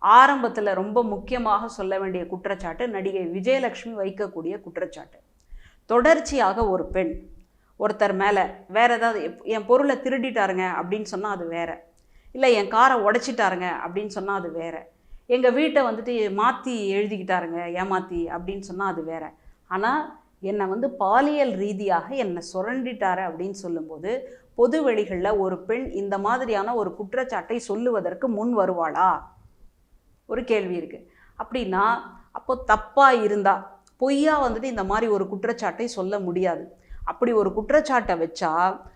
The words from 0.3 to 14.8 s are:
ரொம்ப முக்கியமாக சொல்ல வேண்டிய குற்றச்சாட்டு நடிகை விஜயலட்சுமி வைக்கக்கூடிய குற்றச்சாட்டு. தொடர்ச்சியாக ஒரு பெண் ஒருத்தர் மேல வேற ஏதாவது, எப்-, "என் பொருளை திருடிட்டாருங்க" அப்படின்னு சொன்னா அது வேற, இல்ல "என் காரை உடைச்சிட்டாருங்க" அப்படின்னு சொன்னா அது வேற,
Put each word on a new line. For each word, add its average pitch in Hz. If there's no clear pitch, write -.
ரொம்ப 208
முக்கியமாக 220
சொல்ல 190
வேண்டிய 190
குற்றச்சாட்டு 190
நடிகை 196
விஜயலட்சுமி 233
வைக்கக்கூடிய 196
குற்றச்சாட்டு. 180
தொடர்ச்சியாக 240
ஒரு 185
பெண் 185
ஒருத்தர் 208
மேல 196
வேற 233
ஏதாவது, 226
எப்-, -
"என் 220
பொருளை 262
திருடிட்டாருங்க" 233
அப்படின்னு 180
சொன்னா 208
அது 180
வேற, 170
இல்ல 254
"என் 202
காரை 240
உடைச்சிட்டாருங்க" 208
அப்படின்னு 190
சொன்னா 202
அது 180
வேற, 165